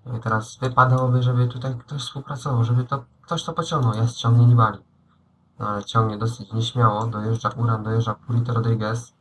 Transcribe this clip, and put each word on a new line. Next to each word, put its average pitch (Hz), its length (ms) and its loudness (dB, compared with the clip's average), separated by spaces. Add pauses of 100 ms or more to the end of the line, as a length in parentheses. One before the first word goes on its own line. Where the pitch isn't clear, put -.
No 120 100 -8
i 113 40 -8
teraz 110 360 -4
wypadałoby, 127 640 2
żeby 123 260 2
tutaj 127 300 -6
ktoś 143 240 -10
współpracował, 135 640 -2
żeby 123 200 2
to, 131 200 -6 (180)
ktoś 165 220 -6
to 165 80 -6
pociągnął. 147 420 -2
Jest, 113 220 -2
ciągnie 117 300 4
Nibali. 117 320 4 (800)
No 104 100 -6
ale 104 160 -4
ciągnie 110 340 0
dosyć 113 340 -6
nieśmiało. 113 540 0
Dojeżdża 110 420 -4
Uran, 113 340 -2
dojeżdża 110 320 -2
Pulito 117 400 -2
Rodriguez. 113 680 -2